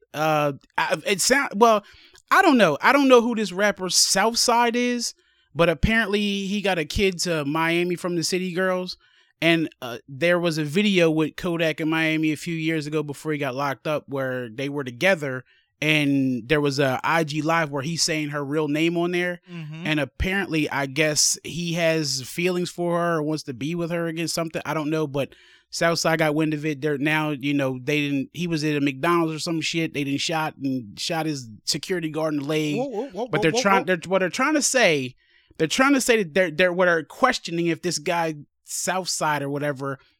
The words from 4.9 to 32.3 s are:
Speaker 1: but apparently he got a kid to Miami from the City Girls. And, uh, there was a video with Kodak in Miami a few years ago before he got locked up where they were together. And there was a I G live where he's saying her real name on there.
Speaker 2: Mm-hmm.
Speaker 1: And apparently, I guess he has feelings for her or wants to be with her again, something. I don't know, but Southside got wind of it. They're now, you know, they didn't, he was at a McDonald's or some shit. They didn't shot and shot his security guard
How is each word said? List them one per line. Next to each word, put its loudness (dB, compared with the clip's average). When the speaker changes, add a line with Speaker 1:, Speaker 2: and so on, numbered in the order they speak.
Speaker 1:
but 4
apparently 2
he -2
got 0
a -2
kid 0
to -2
Miami 0
from -4
the -2
City -2
Girls. -4
And, 2
uh, -10
there 2
was 0
a -2
video 4
with 0
Kodak -2
in -2
Miami 0
a -2
few -6
years -2
ago -2
before -6
he -4
got -4
locked -4
up -2
where -4
they -8
were -6
together. -2
And 2
there 4
was 0
a 2
I 2
G -4
live 2
where -6
he's -2
saying -2
her -4
real -2
name 2
on 0
there. -4
Speaker 2:
Mm-hmm. -10
Speaker 1:
And 0
apparently, -2
I -2
guess 0
he -6
has 0
feelings -2
for -2
her 0
or 0
wants -2
to -10
be -6
with -4
her -2
again, -4
something. -6
I -6
don't -2
know, 0
but -4
Southside 0
got 2
wind 0
of -6
it. -4
They're -2
now, 0
you -4
know, 0
they 0
didn't, -2
he -4
was -2
at 0
a 0
McDonald's 0
or -8
some -4
shit. -4
They -4
didn't -2
shot -2
and -6
shot -4
his -6
security -4
guard -2